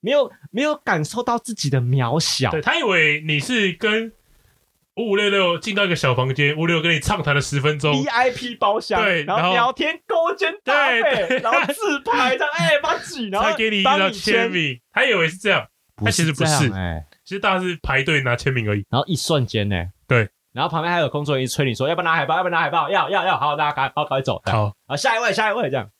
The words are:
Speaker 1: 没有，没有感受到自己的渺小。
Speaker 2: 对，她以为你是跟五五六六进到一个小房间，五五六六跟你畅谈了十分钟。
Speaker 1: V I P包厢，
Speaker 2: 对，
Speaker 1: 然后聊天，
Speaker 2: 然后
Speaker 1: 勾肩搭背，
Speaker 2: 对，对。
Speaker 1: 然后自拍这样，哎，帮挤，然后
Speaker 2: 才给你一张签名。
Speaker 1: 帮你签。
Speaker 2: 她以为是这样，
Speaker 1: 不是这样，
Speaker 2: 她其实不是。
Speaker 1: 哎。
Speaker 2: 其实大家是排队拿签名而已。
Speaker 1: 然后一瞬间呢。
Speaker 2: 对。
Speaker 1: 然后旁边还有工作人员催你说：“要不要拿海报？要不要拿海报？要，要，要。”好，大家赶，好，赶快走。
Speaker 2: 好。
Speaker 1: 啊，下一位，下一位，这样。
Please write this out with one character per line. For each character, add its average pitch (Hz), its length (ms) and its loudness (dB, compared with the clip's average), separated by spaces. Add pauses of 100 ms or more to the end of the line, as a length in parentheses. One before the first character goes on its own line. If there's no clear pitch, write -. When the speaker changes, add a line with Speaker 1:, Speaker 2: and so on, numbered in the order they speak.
Speaker 1:
没 190 120 -2
有， 233 180 2 (200)
没 233 120 -2
有 302 140 0
感 175 280 -2
受 233 180 -6
到 240 160 0
自 240 140 -10
己 175 160 -2
的 131 120 2
渺 127 380 0
小。 135 320 0
Speaker 2:
对， 156 100 -2
她 294 180 0
以 320 60 0
为 160 360 2
你 151 200 -2
是 208 320 0
跟 220 400 -2 (840)
五 233 160 -4
五 196 60 2
六 202 120 2
六 185 300 2
进 214 160 -6
到 202 100 2
一 190 40 0
个 175 80 0
小 135 180 2
房 127 180 0
间， 143 240 2
五 156 40 -4
五 165 80 0
六 170 80 4
六 160 60 0
跟 165 120 2
你 147 60 -2
畅 202 200 -2
谈 143 140 2
了 143 60 2
十 143 200 -2
分 151 180 2
钟。 147 140 2
Speaker 1:
V 135 140 0
I 247 240 2
P 247 240 -8
包 214 240 2
厢， 214 240 -2
Speaker 2:
对， 180 220 0
Speaker 1:
然 185 180 0
后 180 100 2
聊 240 200 2
天， 311 180 -2 (160)
Speaker 2:
然 440 100 -2
后 330 120 2
Speaker 1:
勾 392 80 -2
肩 330 260 -2
搭 285 260 2
背， 233 140 2
Speaker 2:
对， 226 260 0
对。 254 120 0
Speaker 1:
然 226 120 0
后 294 200 0
自 302 280 -2
拍 262 360 0
这 - 80 -2
样， 294 120 -4
哎， 330 240 2
帮 320 200 -2
挤， 302 280 -8
然 208 140 -2
后 - 80 2
Speaker 2:
才 320 60 -2
给 220 140 0
你 208 100 0
一 - 20 2
张 269 160 4 (140)
签 214 380 0
名。 - 20 -8
Speaker 1:
帮 - 0 -
你 - 0 -
签。 151 280 -2 (120)
Speaker 2:
她 240 120 2
以 254 100 2
为 165 140 2
是 165 80 -8
这 202 140 -2
样， 143 160 0 (300)
Speaker 1:
不 107 140 -2
是 170 220 0
这 139 120 -2
样， - 20 2
Speaker 2:
她 - 0 -
其 151 180 2
实 131 40 2
不 104 40 -2
是。 95 60 -4
Speaker 1:
哎。 82 260 -4 (200)
Speaker 2:
其 - 100 -12
实 196 60 -6
大 196 140 2
家 185 60 0
是 180 220 -4
排 139 200 0
队 147 200 2
拿 123 120 0
签 135 180 -2
名 117 160 -2
而 104 80 0
已。 98 120 -4
Speaker 1:
然 123 100 0
后 143 80 0
一 185 80 -2
瞬 147 300 0
间 104 240 -2
呢。 90 160 0 (220)
Speaker 2:
对。 113 220 2 (240)
Speaker 1:
然 131 120 -4
后 170 60 -2
旁 156 100 -2
边 170 120 -2
还 175 80 0
有 147 80 2
工 147 160 -4
作 143 100 0
人 131 80 0
员 131 60 -2
催 - 180 -2
你 120 80 0
说 131 160 -2
：“要 170 40 0
不 170 60 -4
要 180 40 -2
拿 165 100 2
海 160 100 2
报？ 156 120 0
要 185 60 0
不 180 40 0
要 175 40 -2
拿 170 100 0
海 156 100 0
报？ 156 180 0
要， 170 220 0
要， 185 160 0
要。” 180 120 2
好， 147 160 0
大 151 120 0
家 147 60 -2
赶， 135 220 -2
好， 151 100 0
赶 135 140 -2
快 135 40 -2
走。 117 240 -4
Speaker 2:
好。 104 260 0 (140)
Speaker 1:
啊， 135 100 -6
下 226 200 0
一 226 60 -2
位， 226 100 0
下 220 180 0
一 202 40 -2
位， 220 140 -2
这 131 80 -2
样。 107 120 -4 (120)